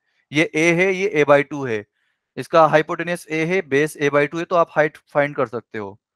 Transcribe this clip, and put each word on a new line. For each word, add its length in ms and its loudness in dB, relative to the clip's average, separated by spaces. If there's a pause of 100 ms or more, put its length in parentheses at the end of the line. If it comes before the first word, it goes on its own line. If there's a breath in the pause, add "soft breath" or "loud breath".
(320)
ये 220 0
A 100 0 (100)
है, 180 2
ये 240 -4
A 120 4
by 220 6
टू 140 -8
है, 200 -4 (520)
इसका 300 4
हाइपोटेन्यूज 600 -4
A 200 -4
है, 160 -2
बेस 340 -2
A 140 -2
by 180 2
टू 100 -8
है, 60 -6
तो 120 -4
आप 140 2
हाइट 260 0
फाइंड 400 -4
कर 100 -2
सकते 320 -12
हो। 200 -12 (180)